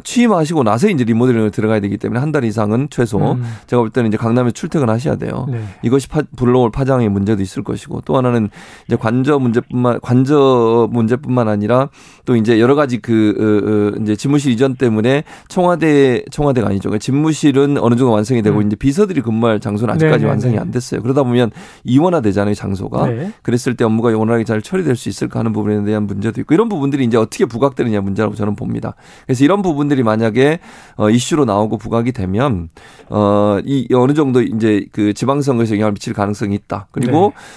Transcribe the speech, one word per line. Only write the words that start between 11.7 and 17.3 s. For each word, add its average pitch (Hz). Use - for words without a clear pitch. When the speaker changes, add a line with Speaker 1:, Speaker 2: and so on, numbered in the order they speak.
Speaker 1:
또 123
이제 110
여러 127
가지 127
그, 110
어, 104
어, 110
이제 107
집무실 139
이전 127
때문에 123
청와대, 156
청와대가 127
아니죠. 98
그러니까 104
집무실은 143